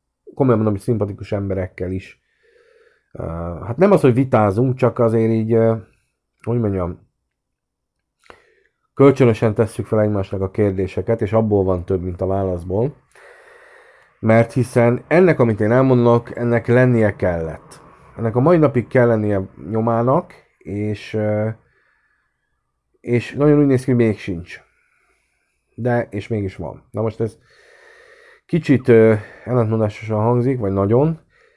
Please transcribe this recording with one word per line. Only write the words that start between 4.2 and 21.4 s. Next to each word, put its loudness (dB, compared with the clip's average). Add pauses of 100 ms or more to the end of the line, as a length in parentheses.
csak 0
azért 2
így, -2
ö, 2 (680)
hogy -2
mondjam, -4 (1900)
kölcsönösen 4
tesszük -4
fel 0
egymásnak -4
a -4
kérdéseket, -2
és -4
abból 2
van -2
több, -2
mint -8
a -4
válaszból. -4 (1200)
Mert 2
hiszen 0
ennek, 4
amit 0
én 0
elmondok, 2
ennek -2
lennie 2
kellett. -6 (360)
Ennek -4
a 0
mai 4
napig 0
kell 2
lennie 0 (280)
nyomának, -2 (240)
és, -8
ö, -2 (1500)